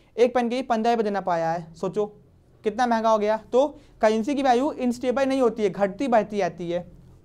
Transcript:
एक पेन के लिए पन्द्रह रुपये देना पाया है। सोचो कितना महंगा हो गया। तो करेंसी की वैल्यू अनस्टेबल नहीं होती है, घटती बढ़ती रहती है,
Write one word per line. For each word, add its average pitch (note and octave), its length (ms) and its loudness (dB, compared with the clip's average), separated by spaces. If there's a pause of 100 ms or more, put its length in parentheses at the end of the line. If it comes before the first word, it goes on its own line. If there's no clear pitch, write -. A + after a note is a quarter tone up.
(180)
एक A#3+ 180 4
पेन A#3+ 140 0
के A#3+ 60 -4
लिए C4 80 -4
पन्द्रह A#3 300 0
रुपये A3+ 100 0
देना G3+ 180 -2
पाया E3 300 -2
है। E3+ 220 -8
सोचो G3 320 -4 (580)
कितना A3 240 0
महंगा A3+ 220 2
हो A3 80 4
गया। G#3+ 200 0 (140)
तो C4+ 160 4 (340)
करेंसी A3 340 2
की C#4 80 -2
वैल्यू C4 240 4
अनस्टेबल B3+ 580 -2
नहीं C4 160 0
होती A3 220 2
है, G3 60 2
घटती G3 380 -2
बढ़ती G#3+ 320 2
रहती E3+ 320 -4
है, F3 140 -4 (400)